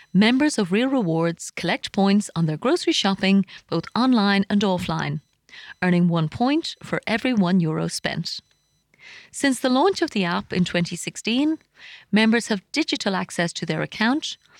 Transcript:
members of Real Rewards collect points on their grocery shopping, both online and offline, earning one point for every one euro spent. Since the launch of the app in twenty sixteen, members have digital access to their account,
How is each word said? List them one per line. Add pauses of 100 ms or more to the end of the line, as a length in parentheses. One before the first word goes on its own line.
(120)
members
of
Real
Rewards
collect
points
on
their
grocery
shopping, (240)
both (100)
online
and
offline, (640)
earning
one
point
for
every
one
euro
spent. (920)
Since
the
launch
of
the
app
in
twenty
sixteen, (520)
members
have
digital
access
to
their
account, (220)